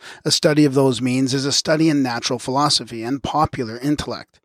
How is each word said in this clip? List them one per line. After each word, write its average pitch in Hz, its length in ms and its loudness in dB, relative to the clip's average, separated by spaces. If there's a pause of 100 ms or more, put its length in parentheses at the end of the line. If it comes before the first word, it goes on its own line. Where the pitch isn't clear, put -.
(240)
A - 60 -4
study 151 360 4
of 135 100 2
those 135 260 4
means 127 320 0
is 135 120 -2
a 143 60 -2
study 160 380 2
in 143 140 2
natural 120 340 -4
philosophy 127 640 -2
and 127 220 -6
popular 123 560 -4
intellect 131 640 -6